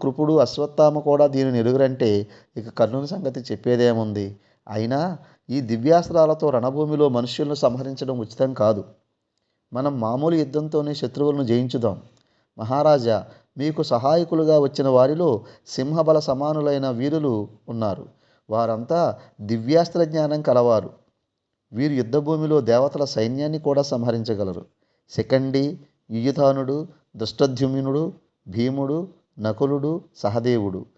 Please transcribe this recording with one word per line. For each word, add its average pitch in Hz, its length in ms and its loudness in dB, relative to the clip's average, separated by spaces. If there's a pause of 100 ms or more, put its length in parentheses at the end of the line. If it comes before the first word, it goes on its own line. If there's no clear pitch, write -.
కృపుడు, 151 380 2
అశ్వత్థామ 147 600 2
కూడా 147 280 4
దీనిని 135 320 0
ఎరుగరంటే 123 680 2 (300)
ఇక 113 120 -12
కర్ణుని 123 380 0
సంగతి 139 320 -6
చెప్పేదేముంది? 110 1000 0 (300)
అయినా 131 480 -4 (320)
ఈ 135 120 -4
దివ్యాస్త్రాలతో 156 880 2
రణభూమిలో 143 600 0
మనుష్యులను 127 440 -2
సంహరించడం 131 640 -2
ఉచితం 131 340 -4
కాదు. 107 300 0 (920)
మనం 135 260 -2
మామూలు 135 360 0
యుద్ధంతోనే 151 580 -2
శత్రువులను 143 500 -2
జయించుదాం. 117 580 0 (560)
మహారాజా, 120 680 2 (320)
మీకు 156 260 -4
సహాయకులుగా 156 760 2
వచ్చిన 139 280 0
వారిలో 135 560 4 (240)
సింహబల 156 520 2
సమానులైన 143 720 -2
వీరులు 127 580 -2 (220)
ఉన్నారు. 113 360 -4 (440)
వారంతా 117 680 0 (240)
దివ్యాస్త్ర 147 640 0
జ్ఞానం 151 380 0
కలవారు. 120 480 4 (840)
వీరు 143 200 -2
యుద్ధభూమిలో 147 680 0
దేవతల 131 440 2
సైన్యాన్ని 139 540 -4
కూడా 143 220 0
సంహరించగలరు. 117 840 -2 (440)
శిఖండి, 135 720 0 (320)
యుయుధానుడు, 135 760 0 (280)
దృష్టద్యుమ్నుడు, 135 1000 -2 (340)
భీముడు, 139 600 -2 (320)
నకులుడు, 139 600 -2 (140)
సహదేవుడు, 113 720 -2 (120)